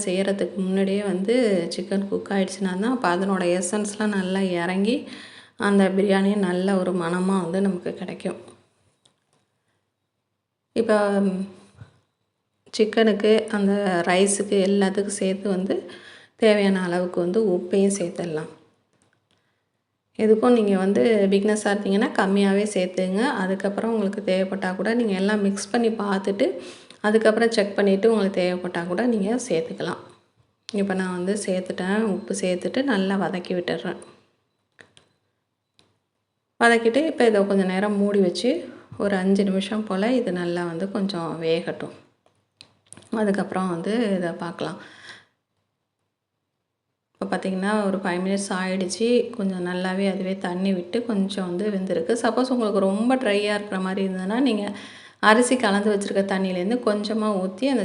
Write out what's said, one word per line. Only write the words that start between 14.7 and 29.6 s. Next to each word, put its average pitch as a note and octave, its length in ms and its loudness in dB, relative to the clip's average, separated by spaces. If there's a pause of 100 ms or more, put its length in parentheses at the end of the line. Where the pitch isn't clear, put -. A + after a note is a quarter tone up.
சேர்த்து G3 420 -4
வந்து F#3 420 -2 (460)
தேவையான G3+ 460 4
அளவுக்கு F3+ 380 -2
வந்து F#3 260 0
உப்பையும் G3 520 2
சேர்த்துடலாம். E3 500 -6 (1700)
எதுக்கும் A3 340 6
நீங்க G#3 240 4
வந்து G3+ 540 4
பிகினர்ஸா G#3 340 2
இருந்தீங்கன்னா G3+ 520 2
கம்மியாவே G3+ 460 2
சேர்த்துங்க. F#3 560 -2
அதுக்கப்புறம் G3+ 720 -2
உங்களுக்கு G3+ 360 -2
தேவைப்பட்டா F#3+ 500 -2
கூட G3+ 180 -2
நீங்க A#3 180 0
எல்லாம் G3+ 280 0
மிக்ஸ் G3 300 -2
பண்ணி A#3 180 0
பார்த்துட்டு, G3+ 600 -2 (500)
அதுக்கப்புறம் A3 500 4
செக் G3+ 260 0
பண்ணிட்டு G3+ 340 4
உங்களுக்கு G3 300 2
தேவைப்பட்டா F3+ 460 -2
கூட F#3+ 200 -2
நீங்க A3 320 0 (100)
சேர்த்துக்கலாம். E3 500 -4 (720)